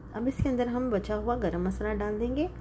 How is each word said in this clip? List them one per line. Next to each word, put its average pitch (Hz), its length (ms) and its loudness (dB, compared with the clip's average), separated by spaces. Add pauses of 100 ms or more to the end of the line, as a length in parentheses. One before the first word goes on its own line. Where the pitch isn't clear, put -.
(160)
अब 233 120 -2
इसके 269 220 0
अंदर 247 180 2
हम 247 240 -2
बचा 208 240 0
हुआ 220 200 0
गरम 180 300 0
मसाला 208 280 2
डाल 208 260 0
देंगे 262 300 0 (120)